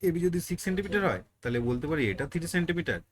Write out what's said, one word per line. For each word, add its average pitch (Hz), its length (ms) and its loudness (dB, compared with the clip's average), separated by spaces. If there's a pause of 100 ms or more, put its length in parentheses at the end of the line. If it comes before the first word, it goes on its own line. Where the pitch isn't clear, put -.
এবি 175 200 2
যদি 175 200 0
সিক্স 175 200 -4
সেন্টিমিটার 196 420 0
হয়, 98 140 -2 (180)
তাহলে 120 180 0 (100)
বলতে 123 220 0
পারি 151 200 2
এটা 92 200 -2
থ্রি 170 240 -2
সেন্টিমিটার, 170 440 0 (120)